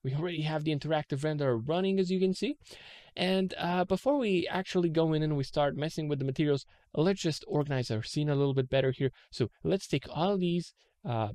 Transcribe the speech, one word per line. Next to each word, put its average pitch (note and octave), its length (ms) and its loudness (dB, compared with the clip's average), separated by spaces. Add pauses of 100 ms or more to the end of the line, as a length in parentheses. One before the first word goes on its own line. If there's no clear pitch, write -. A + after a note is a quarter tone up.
We C3 100 -4
already D#3 280 -4
have D#3 240 -2
the D#3 100 0
interactive D3+ 460 -2
renderer C#3 440 0
running, F#3+ 360 0
as F3+ 100 0
you F#3 80 2
can F#3+ 140 2
see. C4+ 240 -2 (580)
And, F#3+ 420 0
uh, F3 280 0
before B3+ 320 0
we G3 320 2
actually F3+ 400 0
go D#3+ 240 4
in D#3 100 2
and D#3 140 2
we C3+ 80 0
start C#3+ 320 0
messing D3+ 320 -4
with C#3+ 100 0
the C3+ 60 -2
materials, C#3+ 400 2 (280)
let's F#3 280 2
just - 260 -2
organize C#3+ 420 0
our A2 140 -2
scene D3 240 -2
a D3 80 2
little C#3 180 2
bit C3 160 0
better C3+ 220 4
here. C3 220 -2 (180)
So - 180 0 (140)
let's F3+ 240 0
take C#3+ 220 -2
all F#3+ 280 0
these, F3 360 0 (320)
uh, A2 300 -2